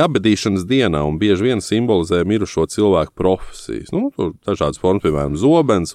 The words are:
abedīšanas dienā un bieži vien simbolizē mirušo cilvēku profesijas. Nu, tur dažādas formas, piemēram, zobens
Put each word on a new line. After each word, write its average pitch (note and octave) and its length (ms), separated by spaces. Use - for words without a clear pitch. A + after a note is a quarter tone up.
abedīšanas G#2+ 580
dienā F#2+ 400
un D#2 160
bieži G#2 300
vien A#2+ 100
simbolizē F#2+ 640
mirušo G2 480
cilvēku F#2+ 400
profesijas. - 800
Nu, A#3+ 240
tur - 220
dažādas D#2+ 320
formas, F#2 240
piemēram, D2 320
zobens A#2 600